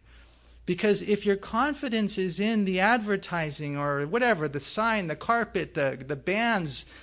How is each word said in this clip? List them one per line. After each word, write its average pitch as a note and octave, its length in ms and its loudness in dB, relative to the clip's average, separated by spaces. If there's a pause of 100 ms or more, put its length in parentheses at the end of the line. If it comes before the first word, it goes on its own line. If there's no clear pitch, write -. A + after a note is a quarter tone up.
(640)
Because G3 360 2
if G#3 240 0
your G3+ 100 4
confidence A3+ 840 0
is F#3 220 0
in G#3+ 240 2
the F#3 160 0
advertising F3+ 960 0
or C#3+ 280 0
whatever, G3+ 420 2
the C#3 120 -4
sign, G#3+ 480 0
the D3+ 80 -4
carpet, G#3 580 0
the, C3+ 340 0
the D3 80 -4
bands, F#3+ 720 0 (180)